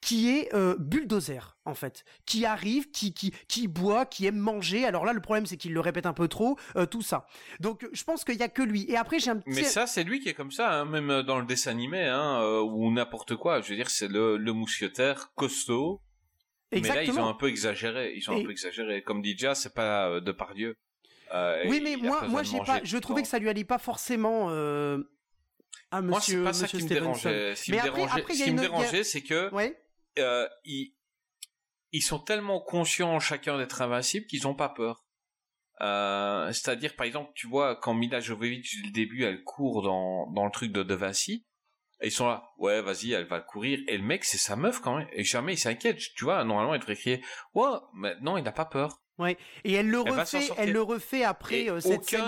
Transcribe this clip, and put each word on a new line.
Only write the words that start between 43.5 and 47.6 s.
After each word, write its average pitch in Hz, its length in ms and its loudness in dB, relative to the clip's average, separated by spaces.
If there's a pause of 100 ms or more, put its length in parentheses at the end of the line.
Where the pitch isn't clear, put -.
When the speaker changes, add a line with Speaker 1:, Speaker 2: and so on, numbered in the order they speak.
Speaker 2:
Et 104 100 0
le 95 60 -4
mec, 151 200 -2
c'est - 140 -2
sa - 180 -2
meuf 165 240 0
quand 127 160 -2
même. 160 160 -4
Et 104 100 -4
jamais 127 320 0
il - 40 -4
s'inquiète. 123 400 0 (180)
Tu - 80 -6
vois, 165 200 2
normalement, 110 300 2
il 135 60 0
devrait 104 160 -4
crier, « 123 260 -2 (320)
Ouais », 240 140 4 (260)